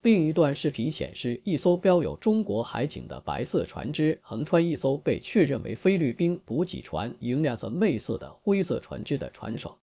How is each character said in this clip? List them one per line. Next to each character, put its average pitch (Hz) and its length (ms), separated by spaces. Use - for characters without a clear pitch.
另 214 220
一 156 80
段 156 220
视 147 160
频 127 180
显 147 240
示， 120 320
一 180 120
艘 175 200
标 180 240
有 76 160
中 220 280
国 110 180
海 117 240
警 - 220
的 65 120
白 71 240
色 - 220
船 107 260
只 156 300
横 113 220
穿 170 200
一 170 120
艘 135 200
被 143 220
确 - 240
认 143 220
为 - 100
菲 185 240
律 143 140
宾 170 320
补 147 200
给 - 160
船 101 380
一 120 160
辆 135 220
子 107 120
媚 160 300
色 104 180
的 73 240
灰 202 220
色 - 160
船 - 240
只 139 160
的 - 120
船 110 280
首。 - 180